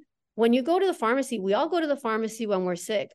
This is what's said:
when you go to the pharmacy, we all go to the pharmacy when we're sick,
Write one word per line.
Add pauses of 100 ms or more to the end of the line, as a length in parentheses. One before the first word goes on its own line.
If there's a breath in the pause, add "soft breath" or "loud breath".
(340)
when
you
go
to
the
pharmacy,
we
all
go
to
the
pharmacy
when
we're
sick,